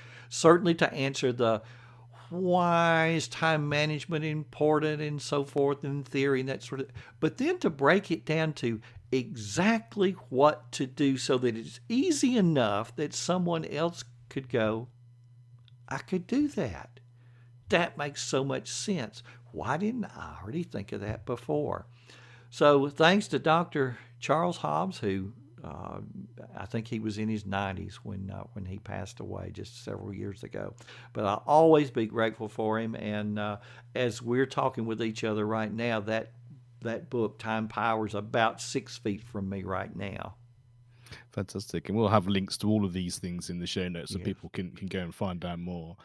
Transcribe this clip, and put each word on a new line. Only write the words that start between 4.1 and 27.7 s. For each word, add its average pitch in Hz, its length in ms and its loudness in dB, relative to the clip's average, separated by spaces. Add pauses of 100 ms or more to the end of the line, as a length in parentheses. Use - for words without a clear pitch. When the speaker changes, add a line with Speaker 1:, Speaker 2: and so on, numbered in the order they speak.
Speaker 1:
important 151 760 2
and 147 180 -4
so 143 240 0
forth 139 400 2
in 143 200 -4
theory 135 380 2
and 131 80 -4
that 135 120 -4
sort 135 200 -8
of, 135 60 -6 (320)
but 156 180 0
then 349 220 2
to 214 120 2
break 151 400 4
it - 140 -2
down 160 280 0
to 117 260 -2 (320)
exactly 180 1000 0 (180)
what 143 440 4
to 139 120 -2
do 135 320 2
so 127 220 2
that 120 180 2
it's - 220 -12 (100)
easy 262 480 4
enough 120 600 4
that 147 160 -2
someone 170 520 0
else 170 380 -2 (260)
could 131 200 -8
go, 110 400 0 (960)
"I 135 100 -6
could 180 300 -4
do 285 220 2
that. 107 500 -6 (680)
That - 280 2
makes 147 240 -6
so 139 220 0
much 131 260 -4
sense. - 540 -4 (280)
Why 110 260 -2
didn't 214 280 -2
I 78 340 -12
already 123 240 -6
think - 280 -8
of 107 100 -6
that 104 240 -8
before?" 143 600 -4 (640)
So 147 380 6
thanks 180 400 6
to 139 100 0
Doctor 156 580 2 (220)
Charles 165 380 2
Hobbs, 160 420 -2
who, 98 340 -2 (300)
uh, 92 360 -10 (560)
I 104 100 -10
think 113 220 -6
he 113 120 -4
was 110 180 -4
in 107 120 -2
his 104 160 -4
nineties 95 580 -4